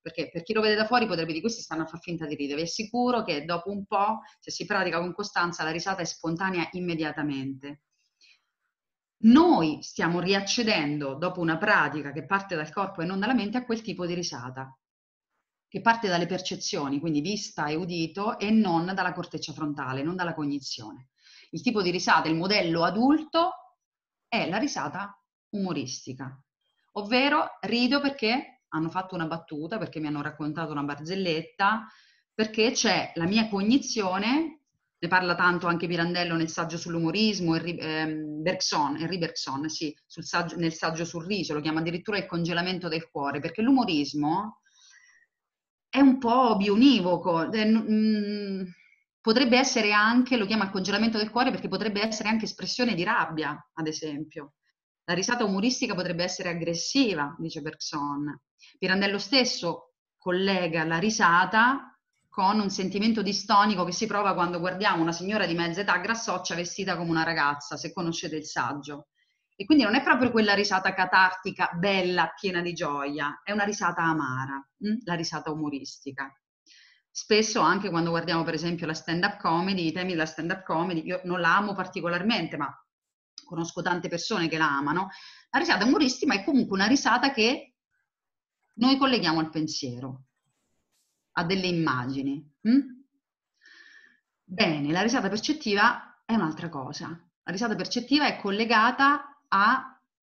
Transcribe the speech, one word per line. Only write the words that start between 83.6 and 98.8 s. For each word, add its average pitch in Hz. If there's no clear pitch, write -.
tante 175
persone 170
che 156
la 151
amano, 156
la 254
risata 240
umoristica 262
è 202
comunque 247
una 190
risata 262
che 233
noi 262
colleghiamo 202
al 156
pensiero, 131
a 175
delle 185
immagini. 139
Mm? 269
Bene, 160
la 180
risata 226
percettiva 214
è 226
un'altra 165
cosa. 147
La -
risata 214
percettiva 247
è 202
collegata 233